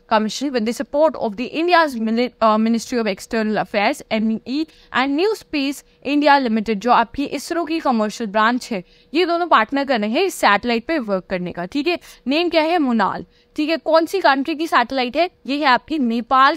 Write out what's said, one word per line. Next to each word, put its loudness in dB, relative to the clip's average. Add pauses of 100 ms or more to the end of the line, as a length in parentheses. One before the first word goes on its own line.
(100)
commissioned -2
with -2
the 0
support 0 (100)
of -4
the -6 (140)
India's 2
mini-, 0 (100)
uh, 4
Ministry 0
of -2
External -4
Affairs, -2
M 0 (180)
E, -4 (420)
and 0
New 2
Space -6 (300)
India 6
Limited, 0
जो 0
आपकी 2
इसरो -4
की -4
कमर्शियल -2
ब्रांच 0
है, -6 (300)
ये 2
दोनों 0
पार्टनर 2
कर 0
रहे -2
हैं 0
इस -2
सैटेलाइट 0
पे -2
वर्क -4
करने -6
का। -8
ठीक -4
है, 0 (280)
नेम 0
क्या 2
है? 0
Munal। 0 (320)
ठीक -2
है, 0
कौन 2
सी -4
कंट्री 2
की -4
सैटेलाइट 0
है? 2 (180)
ये -4
है -2
आपकी 2
नेपाल 2